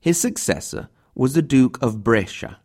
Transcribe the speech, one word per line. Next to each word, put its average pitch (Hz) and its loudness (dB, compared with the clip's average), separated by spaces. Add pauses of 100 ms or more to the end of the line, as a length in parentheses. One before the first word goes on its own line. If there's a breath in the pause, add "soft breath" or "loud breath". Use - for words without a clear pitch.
his 170 0
successor - -6 (260)
was 131 0
the 165 4
Duke 135 4
of 110 -2
Brescia 107 -2